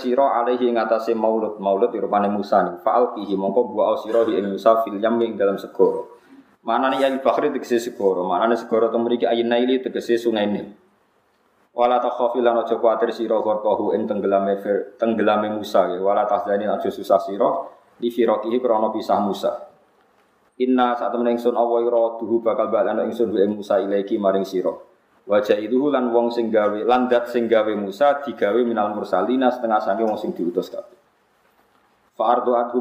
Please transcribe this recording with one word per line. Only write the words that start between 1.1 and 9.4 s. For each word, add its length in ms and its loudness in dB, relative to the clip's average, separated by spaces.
maulud, 480 0
maulud 320 2
ya 80 -6
rupane 320 0
Musa 320 2
ning. 160 -6
Fa 160 0
alqihi, 400 0
mongko 240 0
mbok 400 0
sira 240 0
hi 160 0
ing 160 -4
Musa 240 4
fil 160 -4
yammi 320 0
ing 80 -8
dalam 240 0
segara. 480 0
Manane 320 0
ya 240 0
bahri 320 0
tegese 240 -2
segara, 480 0
manane 320 0
segara 320 0
teng 160 0
mriki 240 0
ayin 220 0